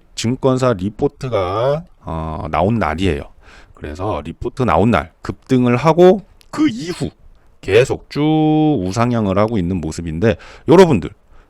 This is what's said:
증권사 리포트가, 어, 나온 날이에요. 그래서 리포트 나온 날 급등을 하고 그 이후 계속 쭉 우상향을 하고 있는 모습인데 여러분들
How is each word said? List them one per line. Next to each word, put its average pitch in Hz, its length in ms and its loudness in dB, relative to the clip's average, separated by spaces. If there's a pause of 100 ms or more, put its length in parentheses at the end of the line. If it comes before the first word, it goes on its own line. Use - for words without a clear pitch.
(140)
증권사 127 600 0
리포트가, 113 1080 -4 (180)
어, 80 500 -8
나온 95 260 0
날이에요. 80 460 -2 (500)
그래서 87 500 -8
리포트 85 400 -8
나온 95 260 2
날 82 220 -2 (100)
급등을 123 540 0
하고 175 460 4 (280)
그 302 200 0
이후 285 400 -8 (500)
계속 110 500 0
쭉 139 120 -4 (640)
우상향을 107 520 0
하고 110 200 0
있는 90 240 -2
모습인데 82 560 -2 (320)
여러분들 156 400 4 (400)